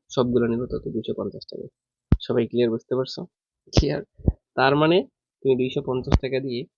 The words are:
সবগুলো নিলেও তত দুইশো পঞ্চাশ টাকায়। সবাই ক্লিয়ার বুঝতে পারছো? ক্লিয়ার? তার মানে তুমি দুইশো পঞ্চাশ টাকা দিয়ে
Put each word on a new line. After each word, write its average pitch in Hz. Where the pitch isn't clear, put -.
সবগুলো 120
নিলেও 117
তত -
দুইশো 110
পঞ্চাশ 95
টাকায়। -
সবাই 120
ক্লিয়ার 117
বুঝতে 113
পারছো? 131
ক্লিয়ার? 143
তার 135
মানে 165
তুমি 135
দুইশো 131
পঞ্চাশ 127
টাকা 131
দিয়ে 127